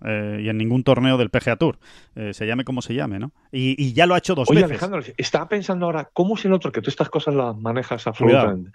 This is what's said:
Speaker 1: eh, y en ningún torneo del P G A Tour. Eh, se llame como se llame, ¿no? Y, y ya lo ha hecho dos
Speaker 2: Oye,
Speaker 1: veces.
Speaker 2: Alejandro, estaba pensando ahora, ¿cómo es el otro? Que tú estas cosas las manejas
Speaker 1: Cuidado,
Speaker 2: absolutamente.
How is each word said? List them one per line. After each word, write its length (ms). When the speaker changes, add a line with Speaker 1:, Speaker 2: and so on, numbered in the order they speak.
Speaker 1:
eh, 400
y 40
en 80
ningún 280
torneo 340
del 100
P 120
G 100
A 60
Tour. 240
Eh, 180
se 140
llame 180
como 180
se 120
llame, 240
¿no? 140
Y, 260
y 180
ya 120
lo 80
ha 40
hecho 180
dos 120
Speaker 2:
Oye, 140
Speaker 1:
veces. 180
Speaker 2:
Alejandro, 360
estaba 320
pensando 380
ahora, 260
¿cómo 240
es 80
el 80
otro? 180
Que 100
tú 80
estas 220
cosas 240
las 220
manejas 480
Speaker 1:
Cuidado, 60
Speaker 2:
absolutamente. 640